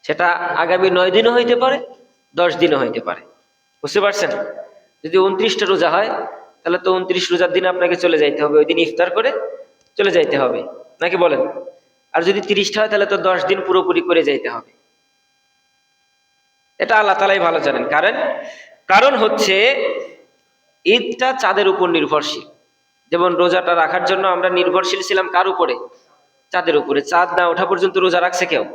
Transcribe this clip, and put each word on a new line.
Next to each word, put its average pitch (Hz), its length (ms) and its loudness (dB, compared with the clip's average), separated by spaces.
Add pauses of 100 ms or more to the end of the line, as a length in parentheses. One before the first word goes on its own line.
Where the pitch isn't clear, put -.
সেটা 175 220 -2 (360)
আগামী 180 340 2
নয় 185 180 2
দিনও 226 220 4
হইতে 240 260 2
পারে, 269 140 0 (580)
দশ 170 160 2 (100)
দিনও 151 220 2
হইতে - 240 -4
পারে। 87 140 -8 (640)
বুঝতে 196 220 0
পারছেন? 202 260 0 (720)
যদি 165 220 -2
ঊনত্রিশটা 196 400 0
রোজা 175 300 2
হয়, 214 140 0 (520)
তাহলে 175 220 -2
তো 185 140 2
ঊনত্রিশ 180 340 -2
রোজার 175 260 2
দিন 185 160 0
আপনাকে 180 300 0
চলে 165 180 4
যাইতে 143 220 0
হবে, 147 180 0
ওই 151 80 4
দিন 165 160 2
ইফতার 175 320 0
করে 226 120 0 (680)
চলে 196 180 2
যাইতে 151 260 2
হবে, 123 180 -2 (420)
নাকি 175 220 -2
বলেন? 143 180 2 (720)
আর 165 140 0
যদি 196 220 0
তিরিশটা 202 300 0
হয়, 214 120 0
তাহলে 202 220 0
তো 196 40 -2 (120)
দশ 180 100 0 (100)
দিন 190 180 0
পুরোপুরি 180 420 2
করে 165 140 4
যাইতে 135 320 -2
হবে। - 160 -14 (2000)
এটা 226 220 0
আল্লাহ 196 180 2
তাআলাই 196 280 2
ভালো 165 180 2
জানেন। 131 180 0 (100)
কারণ, 170 220 2 (760)
কারণ 247 220 6 (100)
হচ্ছে 196 320 0 (1300)
ঈদটা 240 420 0 (140)
চাঁদের 196 320 2
উপর 180 140 0 (100)
নির্ভরশীল। 147 480 -2 (680)
যেমন 175 200 2 (100)
রোজাটা 175 400 2
রাখার 170 280 0
জন্য 190 140 0 (120)
আমরা 180 140 0 (100)
নির্ভরশীল 180 480 0
ছিলাম 190 280 0
কার 190 180 2
উপরে? 151 220 0 (800)
চাঁদের 165 280 0
উপরে। 139 180 -2 (120)
চাঁদ 180 260 2
না 180 140 2
ওঠা 180 140 -2
পর্যন্ত 185 320 -2
রোজা 180 240 2
রাখছে 180 300 0
কেউ? 120 120 0 (120)